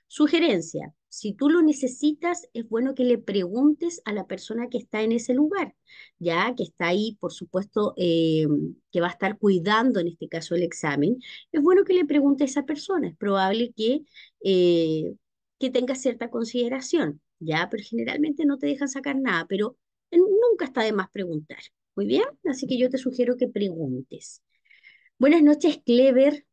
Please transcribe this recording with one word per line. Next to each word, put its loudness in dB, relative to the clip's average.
sugerencia, 0
si -8
tú 0
lo 4
necesitas, 0
es -10
bueno -2
que 0
le 4
preguntes 0
a -6
la -6
persona -8
que -6
está -6
en 0
ese -2
lugar, 0
ya -2
que -6
está -6
ahí, -2
por -8
supuesto, -4
eh, 2
que -2
va 0
a -6
estar -4
cuidando 2
en -2
este -10
caso -6
el 0
examen, -2
es 0
bueno 4
que 2
le 2
preguntes 2
a -
esa -4
persona, -4
es -12
probable 0
que, -2
eh, 2
que -4
tenga -2
cierta -4
consideración, -4
ya, -2
pero -6
generalmente -4
no 0
te -6
dejan -2
sacar -6
nada, -2
pero -4
nunca 4
está -2
de 0
más -2
preguntar, -8
¿muy -2
bien? 2
Así -4
que -2
yo 2
te -2
sugiero -2
que 0
preguntes. -8
Buenas 6
noches, 4
Clever. 4